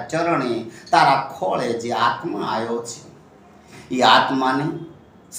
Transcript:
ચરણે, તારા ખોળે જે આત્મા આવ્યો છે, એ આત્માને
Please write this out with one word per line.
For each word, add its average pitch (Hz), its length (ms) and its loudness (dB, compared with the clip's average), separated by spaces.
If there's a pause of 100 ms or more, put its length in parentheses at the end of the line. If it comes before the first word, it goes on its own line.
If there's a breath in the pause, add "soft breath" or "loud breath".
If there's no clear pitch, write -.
(120)
ચરણે, 156 400 -2 (400 loud breath)
તારા 143 260 6 (160)
ખોળે - 340 -2 (140)
જે 117 80 -6 (160)
આત્મા 101 460 -4
આવ્યો 117 260 -4 (100)
છે, - 120 -14 (960 loud breath)
એ 123 60 2 (120)
આત્માને 135 520 2 (720)